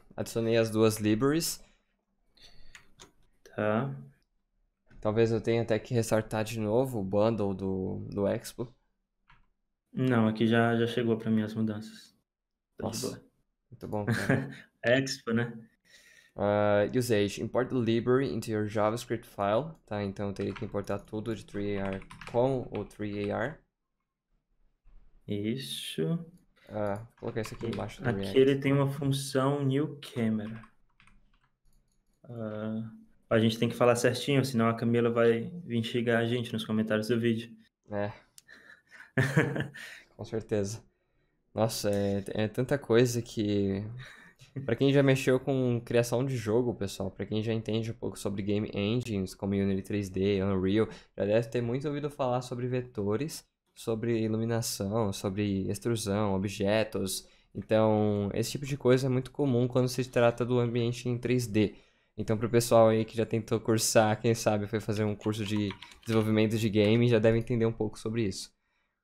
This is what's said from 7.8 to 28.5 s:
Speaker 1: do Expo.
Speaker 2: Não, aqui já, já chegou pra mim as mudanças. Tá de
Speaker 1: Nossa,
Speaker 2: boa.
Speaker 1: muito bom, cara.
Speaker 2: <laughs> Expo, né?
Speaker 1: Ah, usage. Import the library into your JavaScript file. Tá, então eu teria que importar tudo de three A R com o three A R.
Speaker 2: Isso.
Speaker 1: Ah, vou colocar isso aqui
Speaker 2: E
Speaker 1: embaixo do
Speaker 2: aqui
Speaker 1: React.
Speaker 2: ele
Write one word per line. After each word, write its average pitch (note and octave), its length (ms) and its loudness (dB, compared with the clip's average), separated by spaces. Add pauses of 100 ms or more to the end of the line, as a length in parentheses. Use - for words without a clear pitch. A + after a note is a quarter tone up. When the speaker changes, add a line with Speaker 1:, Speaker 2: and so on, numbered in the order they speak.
Speaker 1:
do G2+ 180 -2
Expo. A#2 460 -6 (1160)
Speaker 2:
Não, B2+ 360 2
aqui A2 200 2
já, A#2 300 4
já A#2 100 2
chegou A#2 300 0
pra A2 140 -4
mim A2 100 4
as G#2+ 120 -4
mudanças. A2 640 -6 (600)
Tá - 60 -8
de - 0 -
Speaker 1:
Nossa, A2 240 -6
Speaker 2:
boa. - 140 -10 (500)
Speaker 1:
muito - 160 -14
bom, G#2+ 180 -4
cara. A#2 440 0 (180)
Speaker 2:
<laughs> - 180 -14
Expo, B2+ 480 0
né? A#2 180 0 (840)
Speaker 1:
Ah, G#2 480 2 (120)
usage. A2 460 2
Import A#2+ 280 -2
the B2+ 60 -4
library A#2 560 2
into A2+ 200 -6
your G#2+ 160 0
JavaScript A2 600 -2
file. A2+ 460 0 (140)
Tá, G#2 160 -4
então G2+ 240 -4
eu G2+ 60 -6
teria G2 200 -4
que G#2 100 -10
importar G2+ 360 -6
tudo G#2+ 360 -6
de - 80 -10
three G2+ 360 -6
A G2 80 -4
R F#2+ 180 -8 (260)
com B2 400 0
o G#2 140 -6
three G2+ 460 -6
A G2+ 140 -2
R. D3+ 120 -8 (1700)
Speaker 2:
Isso. C3+ 960 -4 (460)
Speaker 1:
Ah, G#2 260 -4
vou A2+ 100 -10 (140)
colocar A#2 220 -6
isso - 120 -8
aqui - 120 -8
Speaker 2:
E A#2 40 -4
Speaker 1:
embaixo G#2 320 -8
do B2+ 80 -2
Speaker 2:
aqui G2+ 120 0
Speaker 1:
React. G2 180 2
Speaker 2:
ele C3+ 200 6